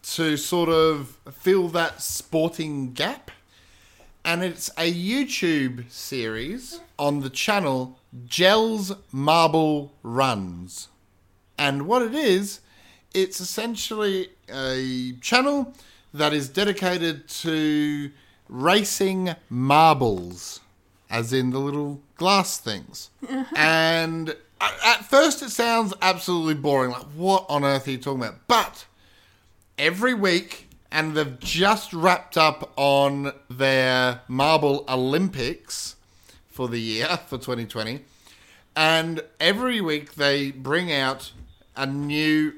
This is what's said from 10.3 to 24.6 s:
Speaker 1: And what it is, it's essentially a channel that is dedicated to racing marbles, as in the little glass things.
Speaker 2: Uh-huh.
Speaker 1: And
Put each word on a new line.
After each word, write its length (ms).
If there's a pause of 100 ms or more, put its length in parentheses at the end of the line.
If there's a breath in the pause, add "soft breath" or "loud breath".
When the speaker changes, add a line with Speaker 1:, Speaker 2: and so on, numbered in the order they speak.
Speaker 1:
And 300
what 140
it 120
is, 460 (520 soft breath)
it's 280
essentially 880 (200)
a 720
channel 540 (400 loud breath)
that 180
is 160
dedicated 760
to 840 (360 soft breath)
racing 840 (140)
marbles, 1120 (500)
as 220
in 180
the 80
little 420 (160)
glass 420
things. 520 (180)
Speaker 2:
Uh-huh. 160 (120)
Speaker 1:
And 720 (320)